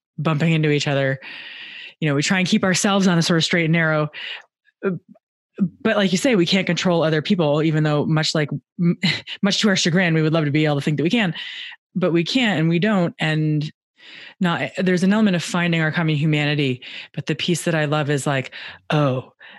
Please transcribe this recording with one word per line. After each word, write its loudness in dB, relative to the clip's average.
bumping 0
into 2
each 0
other, 0
you 0
know, 2
we 2
try 0
and 0
keep 2
ourselves 2
on 4
a 2
sort 2
of 2
straight 0
and 2
narrow. 0
Uh, 0
but 0
like 2
you 0
say, 2
we 4
can't 0
control 0
other 2
people, 2
even 2
though 2
much 0
like, 0
m-, 2
<laughs> -8
much 0
to 2
our 2
chagrin, 0
we 2
would 2
love 2
to 0
be 2
able 2
to -2
think -2
that 0
we 0
can, 0
but 0
we 2
can't, 0
and 2
we 2
don't. 0
And 0
not, -2
there's 0
an 4
element 2
of -2
finding 0
our 0
common 0
humanity, 0
but -8
the -2
piece -2
that 0
I 0
love 0
is 0
like, -2
"Oh, 0